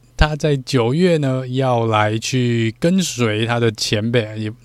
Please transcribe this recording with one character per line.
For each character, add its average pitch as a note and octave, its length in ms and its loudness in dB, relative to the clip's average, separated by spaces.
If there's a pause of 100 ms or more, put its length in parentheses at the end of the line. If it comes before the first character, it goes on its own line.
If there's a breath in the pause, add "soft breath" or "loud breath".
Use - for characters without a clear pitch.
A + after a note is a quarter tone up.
(160)
他 D3+ 200 2
在 D3 200 0
九 B2+ 380 0
月 E3+ 220 2
呢， C3 320 -2
要 B2+ 380 0
来 G#2+ 320 2
去 A#2 600 0
跟 F3+ 240 0
随 A#2 440 -2
他 A#2+ 120 0
的 A#2 140 2
前 A2 400 -2
辈， B2 80 2 (180)
也， G#2+ 140 -6 (120)